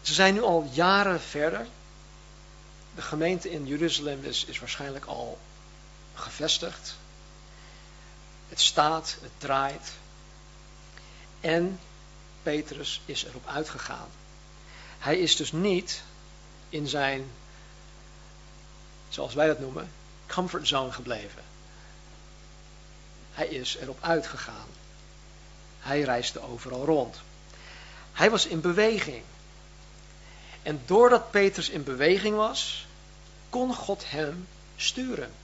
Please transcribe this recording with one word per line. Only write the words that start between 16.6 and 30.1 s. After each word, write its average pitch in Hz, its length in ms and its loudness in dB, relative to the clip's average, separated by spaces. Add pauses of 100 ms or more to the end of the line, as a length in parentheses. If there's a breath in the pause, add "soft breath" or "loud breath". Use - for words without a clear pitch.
in 147 180 -4
zijn, 135 380 0 (1800 loud breath)
zoals 127 240 -6
wij 147 140 6
dat 143 120 2
noemen, 139 320 -8 (360)
comfortzone 151 640 -2
gebleven. 120 520 -8 (1900 loud breath)
Hij 156 120 -2
is 135 280 -6
erop 131 260 -10
uitgegaan. 131 680 -2 (1120)
Hij 143 220 0
reisde 123 400 -2
overal 127 440 -8
rond. 139 360 2 (880 loud breath)
Hij 180 180 6
was 220 160 4
in 160 160 -2
beweging. 175 640 2 (1400 loud breath)